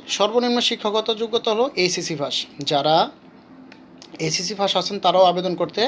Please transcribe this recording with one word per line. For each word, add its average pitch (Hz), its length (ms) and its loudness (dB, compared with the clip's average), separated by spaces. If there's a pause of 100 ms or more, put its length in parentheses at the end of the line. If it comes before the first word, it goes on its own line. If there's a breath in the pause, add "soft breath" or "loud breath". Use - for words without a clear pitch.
সর্বনিম্ন 240 520 2
শিক্ষাগত 214 480 -2 (120)
যোগ্যতা 226 300 -2
হলো 220 140 2 (120)
এইচএসসি 175 400 -2
পাস। 135 180 -4 (360)
যারা 151 260 4 (1200)
এইচএসসি 175 360 -4
পাস 196 220 -2
আছেন 190 220 -4
তারাও 185 260 6
আবেদন 180 300 2
করতে 170 340 -4